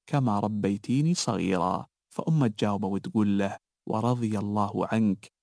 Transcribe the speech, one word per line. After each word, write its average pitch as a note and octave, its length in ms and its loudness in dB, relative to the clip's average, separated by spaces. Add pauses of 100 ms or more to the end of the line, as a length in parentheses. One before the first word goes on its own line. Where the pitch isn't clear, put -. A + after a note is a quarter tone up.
كما A#2+ 300 2
ربيتيني G#2+ 760 0
صغيراً". F#2 720 0 (300)
فأمه D#3 320 2
تجاوبه G#2 400 -2
وتقول G2 520 0
له: G2 180 -2 (300)
"ورضي A2+ 520 0
الله G2+ 480 -2
عنك G#2+ 440 0 (120)